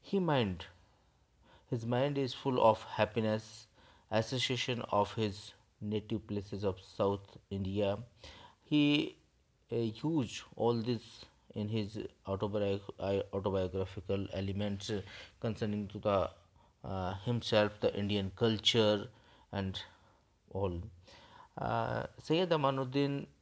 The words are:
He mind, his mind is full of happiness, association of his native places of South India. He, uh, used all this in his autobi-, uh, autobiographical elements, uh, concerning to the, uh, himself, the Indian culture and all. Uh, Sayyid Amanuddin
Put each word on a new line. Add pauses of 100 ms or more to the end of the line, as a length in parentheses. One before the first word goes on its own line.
He
mind, (1040)
his
mind
is
full
of
happiness, (440)
association
of
his (260)
native
places
of
South (120)
India. (640)
He, (560)
uh,
used (140)
all
this (380)
in
his (300)
autobi-, (180)
uh, (100)
autobiographical
elements,
uh, (380)
concerning
to
the, (540)
uh, (100)
himself,
the
Indian
culture (460)
and (680)
all. (760)
Uh, (180)
Sayyid
Amanuddin (160)